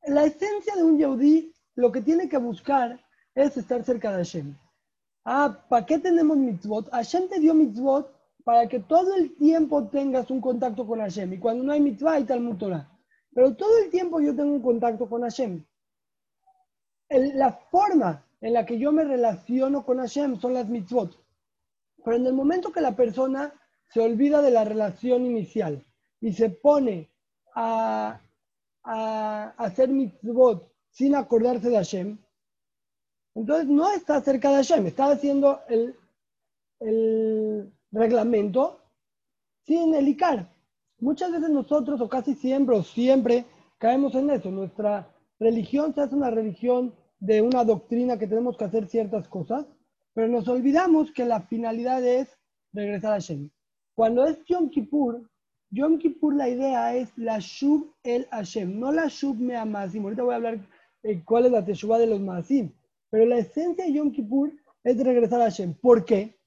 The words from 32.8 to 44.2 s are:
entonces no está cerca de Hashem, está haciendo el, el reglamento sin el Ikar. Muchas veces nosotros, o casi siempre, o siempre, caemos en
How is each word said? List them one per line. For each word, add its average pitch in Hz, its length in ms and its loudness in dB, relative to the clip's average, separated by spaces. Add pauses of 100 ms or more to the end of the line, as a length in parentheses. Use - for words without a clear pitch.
entonces 269 340 -2
no 311 260 4
está 302 260 -2
cerca 277 300 0
de 277 60 4
Hashem, 254 320 2
está 269 220 0
haciendo 277 600 2
el, 240 260 -2 (840)
el 220 880 -2 (200)
reglamento 226 880 0 (840)
sin 320 300 2
el 277 140 4
Ikar. 277 400 0 (500)
Muchas 311 320 -2
veces 330 180 -2
nosotros, 285 520 0
o 220 80 -4
casi 262 260 -2
siempre, 254 400 0
o 190 80 2
siempre, 240 640 2 (320)
caemos 247 380 0
en 277 160 0